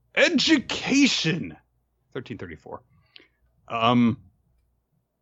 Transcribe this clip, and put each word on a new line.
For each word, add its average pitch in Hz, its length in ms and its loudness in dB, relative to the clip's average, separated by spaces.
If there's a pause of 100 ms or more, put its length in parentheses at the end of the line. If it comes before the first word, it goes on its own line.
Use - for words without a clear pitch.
(140)
Education, 254 1400 0 (580)
thirteen 131 240 -12
thirty-four. - 420 -16 (880)
Um, 117 480 2 (1040)